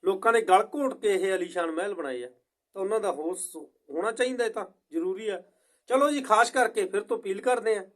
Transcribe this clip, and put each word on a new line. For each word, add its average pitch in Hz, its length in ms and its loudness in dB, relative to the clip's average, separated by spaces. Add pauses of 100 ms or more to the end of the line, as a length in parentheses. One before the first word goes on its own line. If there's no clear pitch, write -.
ਲੋਕਾਂ 196 300 2
ਨੇ 226 80 6
ਗਲ 214 340 6
ਘੋਟ 277 180 0
ਕੇ 208 200 0
ਇਹ 190 200 0
ਆਲੀਸ਼ਾਨ 180 380 -2
ਮਹਿਲ 185 220 -4
ਬਣਾਏ 139 300 -6
ਆ, 123 60 -12 (440)
ਤਾਂ 196 80 -8
ਉਹਨਾਂ 208 180 0
ਦਾ 202 120 -2
ਹੋਸ਼ 165 440 -6 (340)
ਹੋਣਾ 170 220 -2
ਚਾਹੀਦਾ, 247 340 0
ਇਹ 220 60 -2
ਤਾਂ 220 140 -8 (260)
ਜ਼ਰੂਰੀ 185 360 -4
ਆ। 196 160 -6 (440)
ਚਲੋ 277 240 4
ਜੀ, 285 100 -2
ਖਾਸ 226 300 4
ਕਰਕੇ 220 340 2
ਫਿਰ 190 160 -2
ਤੋਂ 220 160 -4
ਅਪੀਲ 202 240 -6
ਕਰਦੇ 226 340 0
ਆ 190 200 -8